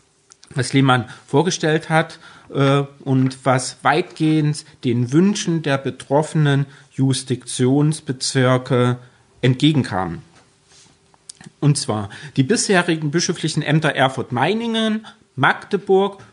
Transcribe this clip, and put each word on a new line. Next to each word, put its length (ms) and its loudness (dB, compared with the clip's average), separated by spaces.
was 200 -4
Lehmann 320 4
vorgestellt 600 0
hat, 320 -2
äh, 300 2
und 400 0
was 380 0
weitgehend 840 0
den 300 -2
Wünschen 480 2
der 160 -2
betroffenen 880 0
Jurisdiktionsbezirke 2000 0
entgegenkam. 800 0
Und 160 2
zwar, 320 -4
die 80 4
bisherigen 680 0
bischöflichen 520 -2
Ämter 320 0
Erfurt-Meiningen, 1120 -2
Magdeburg 840 0